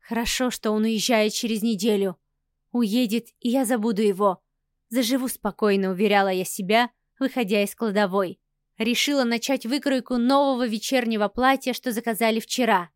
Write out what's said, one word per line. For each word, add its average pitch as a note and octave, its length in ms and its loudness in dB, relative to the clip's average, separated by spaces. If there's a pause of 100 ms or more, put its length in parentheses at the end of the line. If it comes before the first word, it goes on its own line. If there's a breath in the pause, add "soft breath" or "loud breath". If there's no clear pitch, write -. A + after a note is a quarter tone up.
Хорошо, A#3 500 -4
что A3 200 -4
он G#3+ 140 0
уезжает A3 480 2
через A3 300 -4
неделю. G3+ 540 0 (540)
Уедет, A#3 580 0 (120)
и A#3+ 100 -4
я C4 140 0
забуду A3 380 0
его. G3 400 2 (460)
Заживу B3 400 0
спокойно, G3 640 0
уверяла G3 380 2
я F#3 160 -2
себя, A3 460 0 (280)
выходя A3 440 0
из G3+ 120 -4
кладовой. G3 640 0 (400)
Решила B3 440 0
начать A#3 420 -2
выкройку B3+ 520 -2
нового B3+ 500 2
вечернего A3+ 640 0
платья, C4 440 0
что B3 200 -6
заказали A3+ 480 -2
вчера. G#3+ 560 0